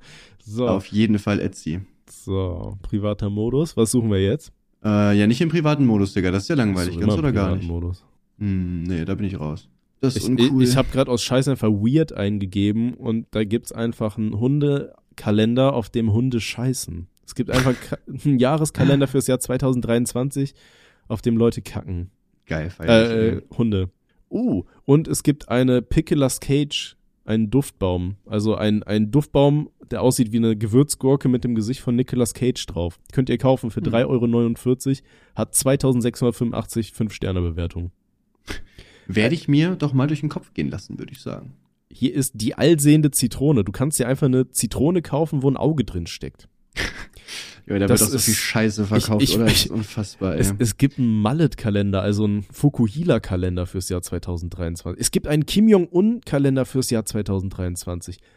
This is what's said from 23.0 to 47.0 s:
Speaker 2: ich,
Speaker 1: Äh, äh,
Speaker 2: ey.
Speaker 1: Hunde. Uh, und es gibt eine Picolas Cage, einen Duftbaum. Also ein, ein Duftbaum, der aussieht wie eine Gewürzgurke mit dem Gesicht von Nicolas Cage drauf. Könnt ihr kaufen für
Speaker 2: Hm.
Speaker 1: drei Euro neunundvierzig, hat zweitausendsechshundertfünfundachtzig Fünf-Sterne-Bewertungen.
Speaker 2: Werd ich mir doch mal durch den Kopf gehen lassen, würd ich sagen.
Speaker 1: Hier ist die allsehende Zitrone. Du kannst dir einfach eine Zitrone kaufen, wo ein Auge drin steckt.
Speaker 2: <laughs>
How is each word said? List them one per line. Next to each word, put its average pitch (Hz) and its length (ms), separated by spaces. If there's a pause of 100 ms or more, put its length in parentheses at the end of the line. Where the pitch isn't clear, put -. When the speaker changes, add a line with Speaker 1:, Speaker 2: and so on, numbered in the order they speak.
Speaker 2:
ich, 117 60
Speaker 1:
Äh, - 20 (160)
äh, - 80
Speaker 2:
ey. - 40 (160)
Speaker 1:
Hunde. 101 320 (400)
Uh, 208 340 (220)
und 151 220
es - 160
gibt - 260
eine 123 320
Picolas 151 580
Cage, - 560 (300)
einen 110 260
Duftbaum. 92 640 (100)
Also 107 300
ein, 107 280
ein 107 280
Duftbaum, 143 580 (220)
der 107 100
aussieht 117 300
wie 117 60
eine 113 200
Gewürzgurke 131 720
mit 123 140
dem 123 100
Gesicht 113 280
von 120 140
Nicolas 123 380
Cage - 320
drauf. 85 340 (120)
Könnt 131 180
ihr 120 80
kaufen 131 320
für 107 120
Speaker 2:
Hm. 117 100
Speaker 1:
drei 117 160
Euro 123 180
neunundvierzig, 120 760 (320)
hat 110 180
zweitausendsechshundertfünfundachtzig 120 1400
Fünf-Sterne-Bewertungen. 87 1000 (1160)
Speaker 2:
Werd 107 260
ich - 160
mir 160 260
doch 143 180
mal 131 140
durch 156 140
den 151 80
Kopf - 240
gehen 73 160
lassen, - 280
würd - 140
ich - 80
sagen. - 340 (380)
Speaker 1:
Hier 123 220
ist 135 220
die 107 200
allsehende 147 560
Zitrone. 131 540
Du 101 80
kannst - 260
dir 117 80
einfach 139 200
eine 127 240
Zitrone 151 500
kaufen, 151 420
wo 139 60
ein 135 80
Auge 143 260
drin 85 240
steckt. - 400 (280)
Speaker 2:
<laughs> - 120 (800)